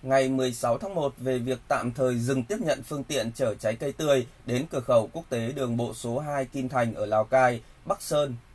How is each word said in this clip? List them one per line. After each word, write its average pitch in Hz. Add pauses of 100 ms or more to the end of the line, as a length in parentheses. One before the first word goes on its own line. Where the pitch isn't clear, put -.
ngày 131
mười 131
sáu 120
tháng 196
một 147
về 127
việc 123 (100)
tạm 123
thời 127
dừng 127
tiếp 202
nhận 156
phương 139
tiện 117
chở 113
trái 110
cây 139
tươi 139 (200)
đến 123
cửa 139
khẩu 117
quốc 165
tế 117
đường 127
bộ 120
số 120
hai 143
Kim 127
Thành 120
ở 104
Lào 107
Cai, 123 (220)
Bắc -
Sơn, 147 (200)